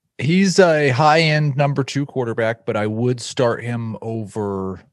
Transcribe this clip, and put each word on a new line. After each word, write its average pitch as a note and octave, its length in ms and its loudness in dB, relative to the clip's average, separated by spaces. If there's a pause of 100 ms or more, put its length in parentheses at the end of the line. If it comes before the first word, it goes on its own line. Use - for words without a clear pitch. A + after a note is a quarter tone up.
(180)
he's F#3 420 2
a D#3 300 4
high-end D3+ 680 2
number C#3+ 260 0
two C#3 220 -6
quarterback, A#2 600 -4
but A2 120 -2
I G#2 100 -2
would A#2+ 320 -2
start A#2+ 440 -2
him A#2 380 -8
over, G2+ 800 -6 (120)